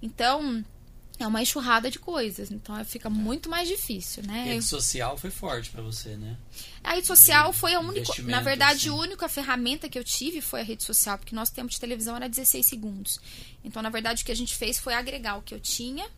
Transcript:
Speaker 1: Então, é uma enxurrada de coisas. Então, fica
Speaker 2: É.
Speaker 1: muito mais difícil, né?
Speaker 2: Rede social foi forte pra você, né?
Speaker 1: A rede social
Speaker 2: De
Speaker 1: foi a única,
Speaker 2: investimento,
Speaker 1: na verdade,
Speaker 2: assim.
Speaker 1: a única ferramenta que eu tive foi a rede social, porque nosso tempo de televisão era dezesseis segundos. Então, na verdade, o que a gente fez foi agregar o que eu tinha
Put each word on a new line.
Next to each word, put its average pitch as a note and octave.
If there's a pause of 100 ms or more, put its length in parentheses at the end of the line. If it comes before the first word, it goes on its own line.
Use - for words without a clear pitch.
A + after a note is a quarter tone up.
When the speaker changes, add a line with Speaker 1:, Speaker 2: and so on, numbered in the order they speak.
Speaker 1:
Então, A#3+ (540)
é B3
uma A3
enxurrada B3
de -
coisas. A3
Então, G#3
fica A3+
Speaker 2:
É. A3
Speaker 1:
muito G#3+
mais E4+
difícil, A3
né? G#3
Speaker 2:
Rede A#3
social B2+
foi F#3
forte B2+
pra A2+
você, A2
né? A2 (460)
Speaker 1:
A -
rede F4+
social D#4+
Speaker 2:
De -
Speaker 1:
foi E4+
a F4
única, F4+
Speaker 2:
investimento, B3
Speaker 1:
na B3
verdade, C#4
Speaker 2:
assim. -
Speaker 1:
a D4
única F4+
ferramenta C4
que B3
eu B3
tive D4+
foi A#3
a -
rede A3
social, G#3
porque -
nosso A3+
tempo B3
de -
televisão A#3
era B3
dezesseis B3
segundos. G#3 (440)
Então, A3
na A3
verdade, A3+
o -
que B3
a A3+
gente A#3
fez A3+
foi B3
agregar A#3+
o G#3
que -
eu G#3
tinha C4 (100)